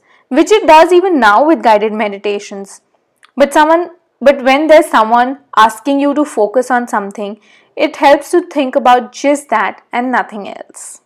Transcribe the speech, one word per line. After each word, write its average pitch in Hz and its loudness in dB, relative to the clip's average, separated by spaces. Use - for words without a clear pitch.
which 302 0
it 415 2
does 330 6
even 359 2
now 220 4
with 320 0
guided 220 2
meditations. 202 -8
But 285 -2
someone 330 0
but 254 2
when 277 0
there's 311 4
someone 240 0
asking 226 0
you 285 0
to 294 0
focus 247 -2
on 240 -2
something, 202 -8
it 294 -4
helps 294 2
to 349 2
think 277 -6
about 247 0
just 285 -4
that 214 -4
and 247 -6
nothing 208 -6
else. - -20